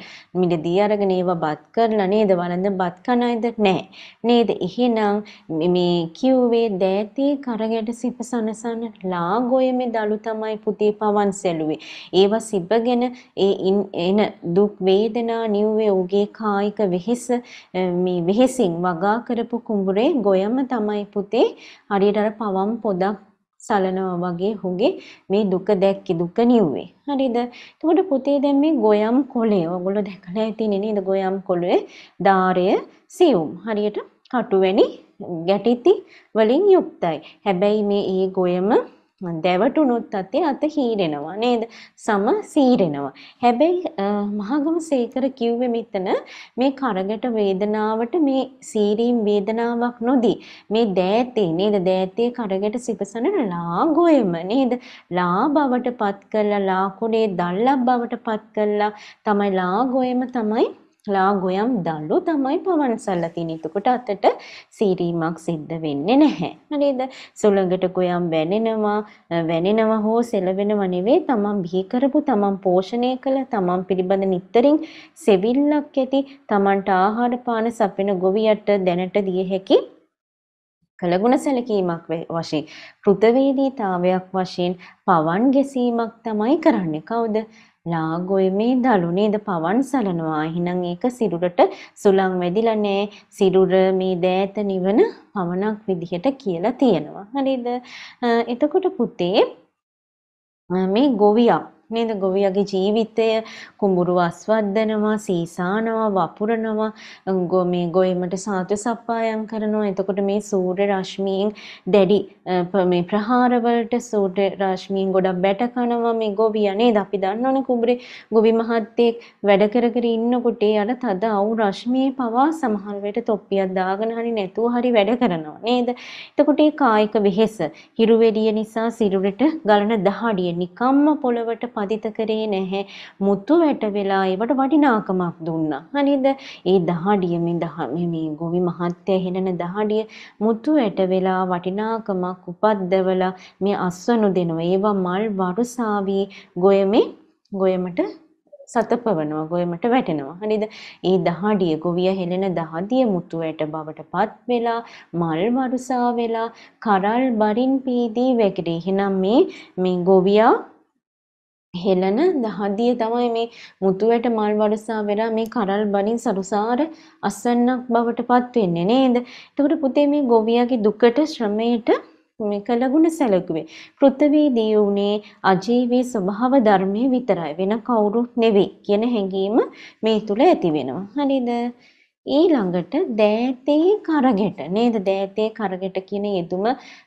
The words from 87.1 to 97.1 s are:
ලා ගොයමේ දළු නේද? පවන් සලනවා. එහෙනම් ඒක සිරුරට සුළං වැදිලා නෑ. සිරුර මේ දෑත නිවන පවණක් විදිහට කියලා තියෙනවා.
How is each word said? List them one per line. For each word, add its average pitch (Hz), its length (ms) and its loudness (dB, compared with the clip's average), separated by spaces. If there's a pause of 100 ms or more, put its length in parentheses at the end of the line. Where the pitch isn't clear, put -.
ලා 165 360 -4
ගොයමේ 190 580 0
දළු 214 360 2
නේද? 208 260 2
පවන් 196 440 -2
සලනවා. 170 600 -4
එහෙනම් 175 400 -4
ඒක 175 260 -8
සිරුරට 180 500 -2 (320)
සුළං 190 460 2
වැදිලා 208 360 0
නෑ. 202 280 0 (240)
සිරුර 185 460 2 (180)
මේ 185 260 0
දෑත 185 420 0
නිවන 196 420 0 (280)
පවණක් 196 560 -4
විදිහට 175 420 -4 (120)
කියලා 190 340 -4
තියෙනවා. 180 580 0